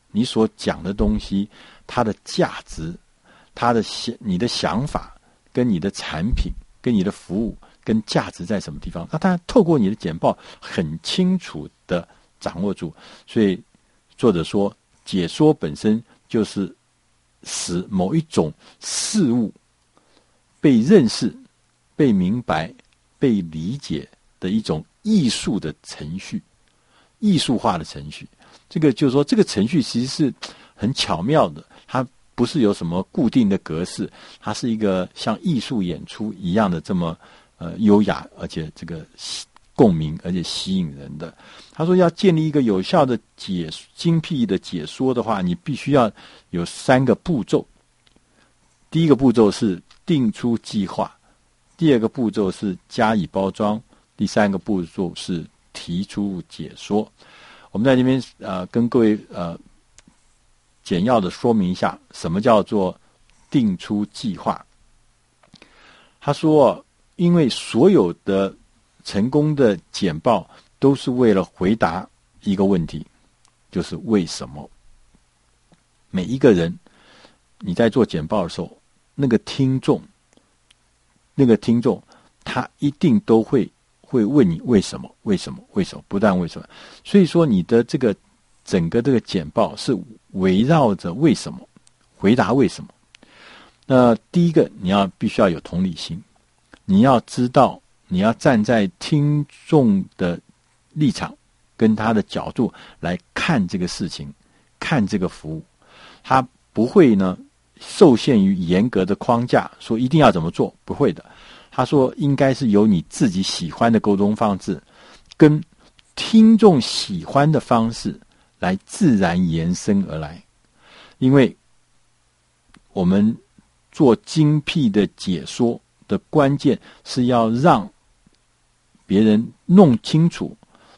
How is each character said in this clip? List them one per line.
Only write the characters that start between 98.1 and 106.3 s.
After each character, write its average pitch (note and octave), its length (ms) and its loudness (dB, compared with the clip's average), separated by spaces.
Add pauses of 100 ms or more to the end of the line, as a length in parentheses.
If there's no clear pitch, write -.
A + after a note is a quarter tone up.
要 G#2+ 140 2
站 B2 300 2
在 G#2+ 360 2
听 D3 480 0 (220)
众 A2 360 2 (120)
的 F2 240 -4 (520)
立 D3+ 200 0
场 - 200 -8 (440)
跟 A2 180 2
他 G#2+ 180 -2
的 G#2+ 100 0
角 - 280 -8
度 A2 220 -2 (260)
来 F2 180 -4 (160)
看 B2+ 360 -2
这 G2+ 100 -6
个 F2 80 -4
事 E2+ 220 -6
情， C#2+ 240 -14 (480)
看 A#2+ 260 0
这 G#2 120 -4
个 F2+ 100 -2
服 D#2+ 260 -12
务。 D#2 80 -12 (640)
他 C3 220 0 (260)